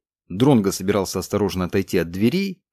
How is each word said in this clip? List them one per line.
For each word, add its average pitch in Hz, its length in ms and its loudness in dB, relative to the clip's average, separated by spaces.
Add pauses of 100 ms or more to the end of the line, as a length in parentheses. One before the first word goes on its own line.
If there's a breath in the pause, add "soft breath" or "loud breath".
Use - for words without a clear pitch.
(280)
Дронго 104 440 4
собирался 95 480 -2
осторожно 92 440 -2
отойти 95 340 -2
от 82 120 -2
дверей, 160 520 -2 (100)